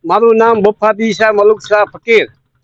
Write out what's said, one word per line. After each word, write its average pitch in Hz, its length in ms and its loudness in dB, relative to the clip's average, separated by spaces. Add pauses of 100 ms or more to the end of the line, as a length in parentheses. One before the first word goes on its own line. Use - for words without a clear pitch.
મારું 226 320 0
નામ 226 240 0
બફાતી 214 520 -2
શાહ 220 180 0
મલુક 208 300 0
શાહ 208 240 0
ફકીર, 196 400 -2 (380)